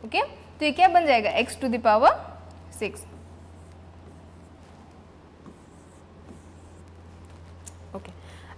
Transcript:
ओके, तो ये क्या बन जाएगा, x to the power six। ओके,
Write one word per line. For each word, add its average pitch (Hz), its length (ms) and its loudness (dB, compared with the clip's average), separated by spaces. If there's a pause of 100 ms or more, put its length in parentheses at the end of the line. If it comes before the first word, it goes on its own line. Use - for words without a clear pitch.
ओके, 320 160 -2 (380)
तो 302 60 0
ये 294 60 2
क्या 349 160 4
बन 339 180 6
जाएगा, 226 340 4
x - 240 -4
to 262 100 0
the 240 120 -4
power 226 260 8 (680)
six। - 260 -6 (4000)
ओके, - 160 -12 (460)